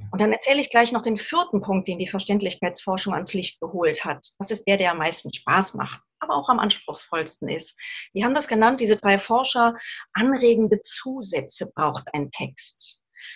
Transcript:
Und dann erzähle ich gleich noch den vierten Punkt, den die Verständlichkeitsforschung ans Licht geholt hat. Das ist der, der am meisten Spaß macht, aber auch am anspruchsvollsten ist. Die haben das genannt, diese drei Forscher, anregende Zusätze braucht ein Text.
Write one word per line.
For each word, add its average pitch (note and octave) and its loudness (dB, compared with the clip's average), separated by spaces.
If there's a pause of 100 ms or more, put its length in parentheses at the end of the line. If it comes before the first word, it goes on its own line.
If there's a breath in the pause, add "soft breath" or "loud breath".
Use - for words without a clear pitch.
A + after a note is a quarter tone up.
(100)
Und G3 0
dann G#3+ 4
erzähle C4+ 2
ich - -2
gleich A#3 4
noch A#3 -2
den A3+ 0
vierten D#4+ 0
Punkt, F#3+ 0
den F3 -4
die F3+ -6
Verständlichkeitsforschung F#3+ -2
ans F3+ -4
Licht - -4
geholt E3 -2
hat. D3 -6 (120)
Das G3+ -6
ist G#3+ -6
der, G3 2
der F3+ 2
am E3+ -2
meisten D#3+ -4
Spaß - 0
macht, - -8 (160)
aber - -4
auch F#3 0
am A#3+ 2
anspruchsvollsten D#3+ -4
ist. D#3+ -8 (360 loud breath)
Die G3 0
haben B3+ 2
das D4+ 0
genannt, A#3 4
diese G#3+ 4
drei G3 4
Forscher, A#3 2 (360 loud breath)
anregende A3 4
Zusätze G3 -6
braucht C#3+ -2
ein C#3+ -4
Text. - -12 (380 loud breath)